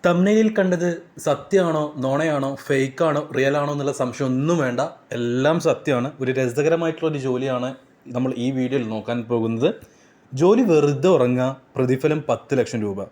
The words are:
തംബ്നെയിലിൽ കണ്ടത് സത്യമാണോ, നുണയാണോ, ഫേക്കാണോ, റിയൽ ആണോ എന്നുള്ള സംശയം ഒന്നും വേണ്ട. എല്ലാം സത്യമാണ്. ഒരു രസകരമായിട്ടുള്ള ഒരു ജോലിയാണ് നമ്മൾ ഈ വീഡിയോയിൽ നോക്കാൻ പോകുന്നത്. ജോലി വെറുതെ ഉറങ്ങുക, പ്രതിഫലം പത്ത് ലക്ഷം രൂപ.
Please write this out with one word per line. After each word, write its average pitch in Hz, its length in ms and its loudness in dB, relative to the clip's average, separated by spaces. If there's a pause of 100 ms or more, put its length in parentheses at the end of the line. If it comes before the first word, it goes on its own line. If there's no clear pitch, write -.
തംബ്നെയിലിൽ 208 520 4
കണ്ടത് 175 440 0 (160)
സത്യമാണോ, 156 800 0
നുണയാണോ, 139 560 0 (120)
ഫേക്കാണോ, 143 640 0 (100)
റിയൽ 139 180 2
ആണോ 143 160 0
എന്നുള്ള 139 200 -2
സംശയം 131 340 -4
ഒന്നും 143 320 0
വേണ്ട. 127 220 0 (320)
എല്ലാം 131 480 0
സത്യമാണ്. 139 600 0
ഒരു 131 120 -2
രസകരമായിട്ടുള്ള 156 800 0
ഒരു 147 60 -4
ജോലിയാണ് 127 560 -2 (320)
നമ്മൾ 127 300 -2
ഈ 120 140 -2
വീഡിയോയിൽ 127 380 -2
നോക്കാൻ 117 340 -4
പോകുന്നത്. 113 520 0 (600)
ജോലി 190 280 4
വെറുതെ 147 460 4
ഉറങ്ങുക, 127 480 2 (200)
പ്രതിഫലം 135 520 0
പത്ത് 139 300 -2
ലക്ഷം - 240 -2
രൂപ. 98 300 -4